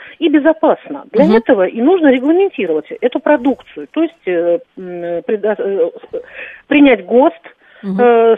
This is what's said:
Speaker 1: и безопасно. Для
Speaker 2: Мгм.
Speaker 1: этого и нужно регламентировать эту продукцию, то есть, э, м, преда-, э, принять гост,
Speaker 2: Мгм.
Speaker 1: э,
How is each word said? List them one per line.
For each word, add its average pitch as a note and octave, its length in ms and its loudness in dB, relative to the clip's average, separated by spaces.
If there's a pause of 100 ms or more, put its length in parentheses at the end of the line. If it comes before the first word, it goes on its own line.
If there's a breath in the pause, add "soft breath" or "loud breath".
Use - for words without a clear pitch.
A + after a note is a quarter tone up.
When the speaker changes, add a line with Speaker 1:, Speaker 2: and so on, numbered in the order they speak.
(180 loud breath)
Speaker 1:
и D#4+ 120 -2
безопасно. C#4+ 800 0
Для F#3+ 120 2
Speaker 2:
Мгм. G#3+ 120 2
Speaker 1:
этого A3 300 2
и A3+ 160 -6
нужно D#4 280 2
регламентировать B3+ 760 0 (140)
эту B3+ 200 -2
продукцию, B3 720 -4
то D#4 100 -2
есть, - 240 -8
э, F3 320 0 (200)
м, F3 480 -10
преда-, G#3 320 -2
э, G3 320 -2 (760 loud breath)
принять C4+ 380 4
гост, B3+ 380 0 (400 soft breath)
Speaker 2:
Мгм. G3 180 -6
Speaker 1:
э, A3+ 380 4